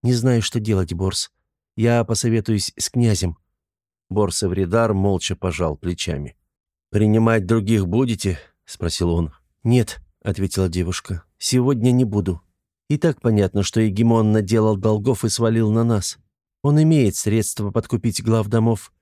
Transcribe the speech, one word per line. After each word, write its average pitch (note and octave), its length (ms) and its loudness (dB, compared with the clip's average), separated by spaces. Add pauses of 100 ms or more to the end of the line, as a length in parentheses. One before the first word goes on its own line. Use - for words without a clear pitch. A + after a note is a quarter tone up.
"Не B2 100 2
знаю, A#2+ 280 2
что - 180 -4
делать, G2+ 340 0
Борс. F#2+ 380 -4 (440)
Я A#2 280 2
посоветуюсь A2+ 720 -2
с - 140 -6
князем". G2+ 480 0 (720)
Борс G2+ 340 -2
Эвридар G2 520 0
молча F#2+ 400 0
пожал E2 420 -4
плечами. E2 580 -8 (540)
"Принимать G#2+ 560 2
других G#2+ 420 2
будете?" — G2+ 520 -2 (260)
спросил E2+ 460 -4
он. E2+ 200 0 (320)
"Нет", — A#2+ 380 0 (220)
ответила F#2+ 440 -2
девушка. F2 560 -6 (140)
"Сегодня B2+ 540 0
не B2+ 120 4
буду. G2 380 -2 (480)
И D3 80 0
так - 240 -2
понятно, G2+ 420 2
что - 160 -2
Егемон A2 520 2
наделал G#2+ 440 2
долгов G#2+ 480 0
и A2+ 60 0
свалил A2+ 420 0
на A2+ 120 2
нас. A2+ 340 -2 (460)
Он D3 180 4
имеет D3+ 340 4
средства G#2 560 -2
подкупить A2+ 520 -4
глав A2+ 240 0
домов. A2+ 440 0 (100)